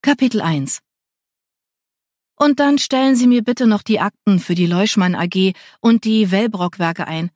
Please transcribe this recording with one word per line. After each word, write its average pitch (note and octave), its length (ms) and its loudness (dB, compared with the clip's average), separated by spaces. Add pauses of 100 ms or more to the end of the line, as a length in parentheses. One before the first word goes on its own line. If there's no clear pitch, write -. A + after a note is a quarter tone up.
Kapitel B3+ 380 0
eins. D3+ 380 -4 (1600)
Und D4 240 2
dann C#4+ 180 2
stellen C4 380 0
Sie B3 100 2
mir A#3+ 160 4
bitte B3 240 -2
noch G#3+ 160 2
die G#3+ 180 -2
Akten G3 380 0
für F3 160 -2
die F3 120 0
Leuschmann F3+ 480 0
A E3 100 -4
G F#3+ 300 -2 (260)
und A3+ 240 2
die A3 260 0
Wellbrock-Werke F3+ 760 -2
ein. D#3+ 300 -8